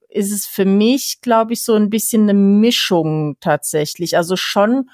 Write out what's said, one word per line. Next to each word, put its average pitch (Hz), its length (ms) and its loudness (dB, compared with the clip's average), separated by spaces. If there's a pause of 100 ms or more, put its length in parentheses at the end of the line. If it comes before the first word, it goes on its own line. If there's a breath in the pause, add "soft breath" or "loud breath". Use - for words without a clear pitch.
ist 202 240 -4
es 202 140 -6
für - 180 -4
mich, 208 580 0
glaub 226 300 0
ich, - 140 -6
so 226 100 0
ein 208 140 2
bisschen 220 340 0
eine 208 100 2
Mischung 196 1080 2
tatsächlich. 156 760 -4
Also 175 220 0
schon, 240 560 0